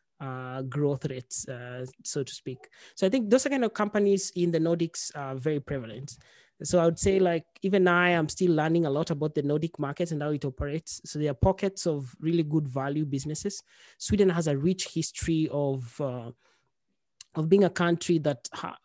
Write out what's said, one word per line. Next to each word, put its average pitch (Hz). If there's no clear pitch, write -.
uh, 131
growth 143
rates, -
uh, 123
so -
to -
speak. -
So 190
I -
think 214
those 262
are -
kind 269
of 214
companies 202
in 175
the 160
Nordics 165
are 135
very 147
prevalent. 123
So 175
I 165
would 170
say, 190
like, 170
even 190
I 175
am 160
still 175
learning 160
a 143
lot 151
about 151
the 147
Nordic 156
market 151
and 147
how 151
it 147
operates. 143
So -
there 151
are 135
pockets 190
of 143
really 165
good 151
value 143
businesses. 147
Sweden 202
has 170
a 143
rich 180
history 160
of, 135
uh, 123
of 160
being 196
a 170
country 170
that 143
ha-, -